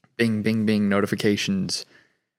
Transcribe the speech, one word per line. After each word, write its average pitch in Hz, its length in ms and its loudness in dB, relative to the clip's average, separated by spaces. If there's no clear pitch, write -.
bing, 113 260 0
bing, 110 240 0
bing 104 220 2
notifications. 101 960 0